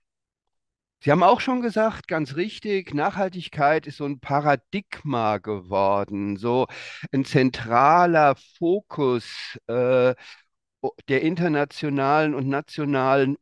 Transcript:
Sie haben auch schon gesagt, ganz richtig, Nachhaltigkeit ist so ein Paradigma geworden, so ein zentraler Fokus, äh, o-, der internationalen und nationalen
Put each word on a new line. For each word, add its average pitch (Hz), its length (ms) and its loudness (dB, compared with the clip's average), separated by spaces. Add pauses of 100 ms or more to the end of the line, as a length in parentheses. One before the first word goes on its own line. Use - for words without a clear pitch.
(1000)
Sie 143 100 0
haben 170 120 4
auch 202 180 4
schon 254 220 -2
gesagt, 220 440 -2
ganz 151 300 -4
richtig, 196 560 -6
Nachhaltigkeit 160 920 -2
ist 143 100 -16
so 147 80 -8
ein 143 160 -6
Paradigma 139 1200 -2
geworden, 98 960 -2
so 120 300 0 (460)
ein 135 120 0
zentraler 139 1120 2 (220)
Fokus, 156 1000 -4 (120)
äh, 123 460 2 (680)
o-, 131 100 -4 (160)
der 131 140 2
internationalen 151 1120 0
und 135 140 -4
nationalen 139 920 0